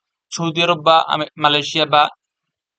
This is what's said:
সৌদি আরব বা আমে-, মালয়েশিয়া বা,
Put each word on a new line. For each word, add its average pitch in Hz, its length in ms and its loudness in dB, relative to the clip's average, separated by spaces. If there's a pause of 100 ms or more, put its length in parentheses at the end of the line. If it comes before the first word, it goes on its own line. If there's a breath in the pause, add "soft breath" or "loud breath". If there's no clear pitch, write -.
(320)
সৌদি 165 300 -4
আরব 170 200 0
বা 160 260 4
আমে-, 151 280 -4
মালয়েশিয়া 147 500 0
বা, 147 220 2 (720)